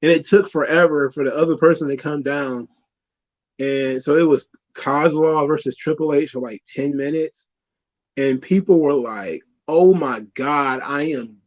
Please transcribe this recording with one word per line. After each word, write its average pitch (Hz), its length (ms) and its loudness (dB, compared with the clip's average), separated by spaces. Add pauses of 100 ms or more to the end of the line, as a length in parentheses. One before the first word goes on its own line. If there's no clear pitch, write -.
And 160 100 4
it 151 120 2
took 196 240 4
forever 151 600 2
for 143 140 -6
the 131 100 -2
other 160 220 0
person 160 320 2
to 139 80 -4
come 147 260 -6
down. 135 460 -6 (880)
And 135 440 -4
so 147 140 2
it 165 100 4
was 143 220 2 (260)
Kozlov 151 760 0
versus 151 280 -4
Triple 156 380 -4
H 147 160 0
for, 127 100 -10
like, 113 260 -12
ten 143 300 -6
minutes. 156 500 -4 (680)
And 135 240 0
people 190 380 2
were 147 160 2
like, 107 480 -6 (240)
Oh 175 260 6
my 139 280 0 (140)
God, 135 500 -2
I 143 180 -6
am 127 340 -6 (100)